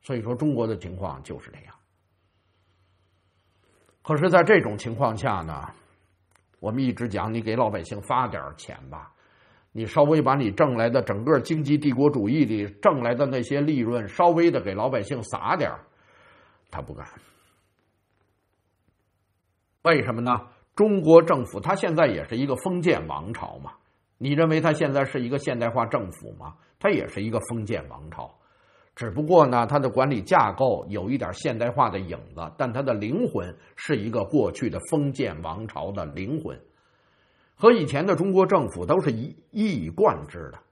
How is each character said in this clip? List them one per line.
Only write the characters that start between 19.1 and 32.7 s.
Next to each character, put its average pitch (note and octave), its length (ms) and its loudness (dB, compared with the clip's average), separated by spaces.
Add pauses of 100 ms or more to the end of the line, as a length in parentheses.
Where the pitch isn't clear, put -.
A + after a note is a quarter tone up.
为 D#3+ 200 4
什 A2 120 -2
么 A2+ 60 -4
呢？ B2 280 0 (280)
中 G3+ 260 4
国 D#3+ 200 12
政 D#3 220 2
府 - 160 -10
它 F3 140 -2
现 F3+ 200 -2
在 D#3 120 6
也 E2+ 180 -2
是 A2+ 120 -8
一 C3+ 100 0
个 C#3 100 -2
封 F3+ 240 -4
建 C3 260 0
王 D#2 280 -8
朝 - 240 -12
嘛， C#2 140 -16 (440)
你 C#3 160 -2
认 D#3+ 160 4
为 D#3 120 2
它 D#3 120 2
现 D3 200 0
在 C#3 120 2
是 C3 160 -4
一 A#2+ 80 -4
个 C3+ 100 -2
现 C3 200 -4
代 A#2 100 0
化 A#2 180 0
政 G#2+ 260 -4
府 G#2+ 260 -18
吗？ - 160 -16 (240)
它 - 100 0
也 B2+ 200 0
是 G2 140 -8
一 A2 80 -4
个 A2 100 -2
封 A2 260 -8
建 D2 220 -6
王 C2+ 220 -18
朝， - 240 -14 (600)
只 A2+ 160 -8
不 B2+ 120 -4
过 D#3 240 8
呢， A#2+ 200 2
它 C#3+ 120 2
的 C3 120 0
管 C3+ 180 2
理 A#2+ 140 -2
架 A#2 300 4
构 A#2 360 0
有 G2 220 -6
一 C3+ 80 -2
点 - 160 -6
现 A#2+ 240 -6
代 A#2 120 0
化 A#2+ 200 2
的 G2+ 80 -6
影 F2 200 -8 (160)
子， E2 220 -10
但 B2+ 160 -2